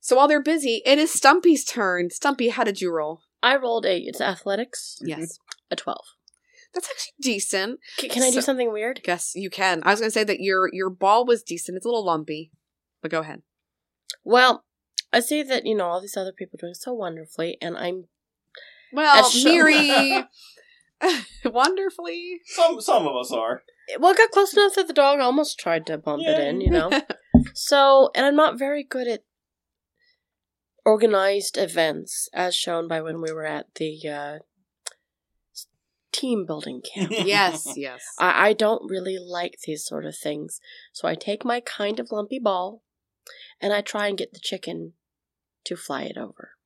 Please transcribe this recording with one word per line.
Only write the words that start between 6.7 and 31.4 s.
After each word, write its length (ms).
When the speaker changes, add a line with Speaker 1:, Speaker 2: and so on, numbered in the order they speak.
Speaker 1:
That's 160
actually 320
decent. 580
Speaker 2:
C-, 120
can 120
I 60
do 80
Speaker 1:
So 60
Speaker 2:
something 300
weird? 360
Speaker 1:
Yes, 280
you 140
can. 340
I 80
was 80
gonna 120
say 140
that 160
your, 300
your 200
ball 340
was 160
decent. 360
It's 80
a 40
little 160
lumpy, 460
but 100
go 100
ahead. 200
Speaker 2:
Well, 420
I 100
see 200
that, 240
you 80
know, 140
all 140
these 140
other 160
people 280
are 80
doing 80
so 180
wonderfully, 680
and 160
I'm 300
Speaker 1:
Well, 320
Speaker 2:
as 80
shown. 220
Speaker 1:
Miri, 680
<laughs> 440
wonderfully. 1000
Speaker 3:
Some, 340
some 280
of 80
us 160
are. 320
Speaker 2:
Well, 120
it 60
got 120
close 240
enough 220
that 120
the 60
dog 260
almost 400
tried 280
to 100
bump 240
it 160
Speaker 3:
Yeah. 120
Speaker 2:
in, 120
you 80
know? 220
Speaker 1:
<laughs> 100
Speaker 2:
So, 580
and 100
I'm 120
not 240
very 240
good 240
at 160
organized 720